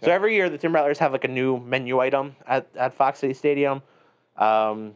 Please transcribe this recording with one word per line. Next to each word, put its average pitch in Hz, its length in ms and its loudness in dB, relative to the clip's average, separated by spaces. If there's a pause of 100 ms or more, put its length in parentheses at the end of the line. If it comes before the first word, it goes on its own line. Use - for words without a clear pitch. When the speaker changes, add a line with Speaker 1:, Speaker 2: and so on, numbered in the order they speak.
Speaker 1:
So - 60 0
Speaker 2:
okay. 175 40 4
Speaker 1:
every 208 240 2
year, 185 140 2
the 151 80 -8
Timber 165 180 -2
Rattlers 147 240 2
have, 147 140 0
like, 131 100 -2
a 131 60 -2
new 131 280 0
menu 127 420 -2
item 135 360 0 (100)
at, - 300 -2
at 131 180 -2
Fox 135 260 0
City 135 140 -2
Stadium. 139 480 0 (540)
Um, 110 600 0